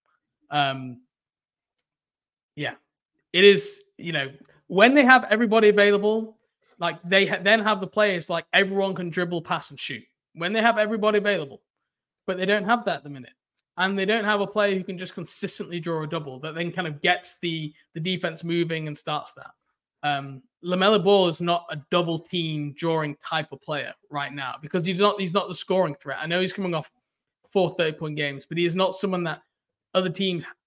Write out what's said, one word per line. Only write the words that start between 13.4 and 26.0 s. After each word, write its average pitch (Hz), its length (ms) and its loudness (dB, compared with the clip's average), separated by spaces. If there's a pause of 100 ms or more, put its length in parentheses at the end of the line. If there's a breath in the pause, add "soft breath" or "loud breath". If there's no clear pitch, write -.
And 190 220 0
they 190 60 -2
don't 214 180 0
have 208 160 0
a 202 80 -2
player 202 300 0
who 185 80 -6
can 180 120 -8
just 180 160 -12
consistently 175 680 -8
draw 165 220 -4
a 151 40 -6
double 151 320 -8
that 156 160 -10
then 170 160 -4
kind 175 160 -6
of 147 140 -10
gets - 380 -2
the, 160 340 -6 (200 soft breath)
the 170 60 -8
defense 165 420 -4
moving 165 460 -2
and 147 100 -10
starts - 360 -8
that. - 180 -20 (500)
Um, 139 420 -4 (200)
LaMelo 185 400 2
Ball 196 240 6
is 165 140 -2
not 170 280 0
a 160 60 -10 (160)
double 170 260 2
team 156 600 -4
drawing 156 400 -2
type - 340 -6
of 139 100 -16
player 143 320 -8 (160)
right 143 240 -8
now 135 280 -8
because 165 240 -4
he's 180 140 -2
not, 208 200 2
he's 180 140 -4
not 185 160 0
the 180 60 -10
scoring 180 400 0
threat. - 260 -10